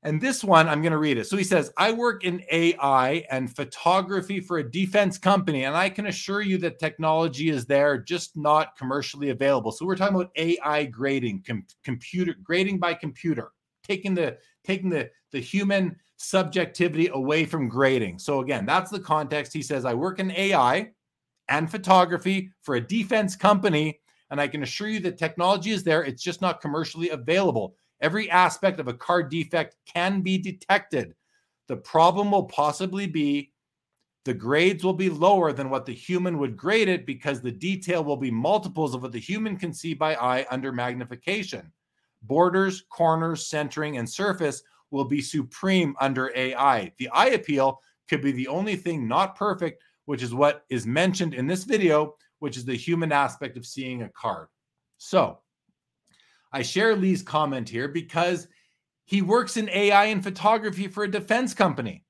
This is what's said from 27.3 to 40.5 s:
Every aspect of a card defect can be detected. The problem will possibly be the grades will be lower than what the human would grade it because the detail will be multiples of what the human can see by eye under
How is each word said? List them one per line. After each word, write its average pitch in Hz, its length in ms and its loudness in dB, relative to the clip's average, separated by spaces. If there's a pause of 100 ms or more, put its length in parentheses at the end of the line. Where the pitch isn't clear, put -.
Every 175 320 -2
aspect 180 480 4
of 135 80 -6
a - 80 -6
card 170 340 0
defect 160 460 -2 (100)
can 185 360 -2
be 185 180 0
detected. 185 760 -2 (540)
The 127 100 -6
problem 180 540 2
will 202 140 2
possibly 185 600 -2
be 147 480 -2 (720)
the 131 80 -2
grades 160 500 2
will 185 100 2
be 185 180 0
lower 165 420 4
than 135 160 -6
what 131 160 -2
the 127 80 -10
human 180 460 -4
would 123 180 -4
grade 208 300 2
it 175 180 0
because 131 360 -6
the 123 100 -6
detail 175 520 -2
will 143 140 -2
be 127 140 -4
multiples 151 640 0
of 123 80 -8
what 127 80 -10
the 113 80 -8
human 208 360 -6
can 175 160 -8
see 160 220 -8
by 156 220 -2
eye 127 340 0
under 131 220 -6